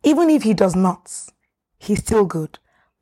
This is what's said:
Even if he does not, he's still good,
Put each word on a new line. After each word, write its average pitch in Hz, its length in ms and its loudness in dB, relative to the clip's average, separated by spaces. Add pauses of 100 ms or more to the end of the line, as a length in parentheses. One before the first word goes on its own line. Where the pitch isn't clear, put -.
Even 311 260 2
if 285 140 2
he 220 100 2
does 180 220 0
not, 185 360 -2 (640)
he's 202 220 -4
still 214 260 0
good, 160 320 -10 (440)